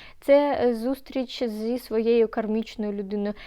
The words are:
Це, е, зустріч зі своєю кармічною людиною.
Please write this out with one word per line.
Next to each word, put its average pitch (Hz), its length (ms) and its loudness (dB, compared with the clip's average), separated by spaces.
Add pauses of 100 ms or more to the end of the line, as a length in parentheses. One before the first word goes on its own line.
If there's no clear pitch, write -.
(200)
Це, 285 420 4
е, 240 140 2
зустріч 254 680 -4
зі 226 360 -4
своєю 226 480 2
кармічною 220 640 -4
людиною. 202 420 -4 (140)